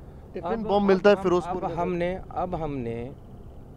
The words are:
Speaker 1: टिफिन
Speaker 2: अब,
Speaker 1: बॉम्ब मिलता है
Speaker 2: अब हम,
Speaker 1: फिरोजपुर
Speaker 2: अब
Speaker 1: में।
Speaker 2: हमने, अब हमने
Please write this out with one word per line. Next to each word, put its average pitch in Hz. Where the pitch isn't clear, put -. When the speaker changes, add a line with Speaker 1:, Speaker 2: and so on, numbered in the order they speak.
Speaker 1:
टिफिन 175
Speaker 2:
अब, 226
Speaker 1:
बॉम्ब 196
मिलता 190
है 202
Speaker 2:
अब 190
हम, 196
Speaker 1:
फिरोजपुर 180
Speaker 2:
अब 185
Speaker 1:
में। 165
Speaker 2:
हमने, 175
अब 180
हमने 131